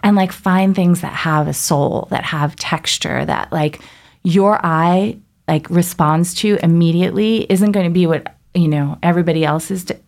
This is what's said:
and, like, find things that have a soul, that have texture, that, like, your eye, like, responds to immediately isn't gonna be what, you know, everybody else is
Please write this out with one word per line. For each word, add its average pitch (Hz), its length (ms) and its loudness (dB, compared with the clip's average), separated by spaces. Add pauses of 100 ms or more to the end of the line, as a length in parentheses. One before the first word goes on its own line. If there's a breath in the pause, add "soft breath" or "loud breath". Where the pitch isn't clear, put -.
and, 208 140 4
like, 190 160 2
find 190 440 0
things 180 260 2
that - 120 -10
have 151 340 0
a 151 60 -4
soul, - 560 -2
that - 140 -4
have 151 320 -4
texture, - 720 -6
that, - 260 -4
like, 151 280 -4 (440 loud breath)
your 196 420 2
eye, 175 500 0 (320)
like, 156 220 -2
responds 170 640 0
to 208 300 0
immediately 175 880 2
isn't 196 220 2
gonna 180 180 0
be 175 160 2
what, 160 280 -2 (200)
you 170 140 2
know, 147 340 -2
everybody 170 420 0
else 156 240 -2
is 185 160 -6 (220)